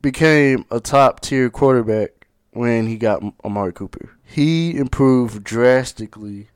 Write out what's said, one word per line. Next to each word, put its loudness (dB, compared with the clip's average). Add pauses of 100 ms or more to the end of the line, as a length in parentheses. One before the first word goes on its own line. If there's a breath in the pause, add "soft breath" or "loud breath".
became 2
a -4
top 2
tier -2
quarterback 0 (280)
when -2
he -6
got -2
M-, -10 (120)
Amari -4
Cooper. -16
He -2
improved 0
drastically -2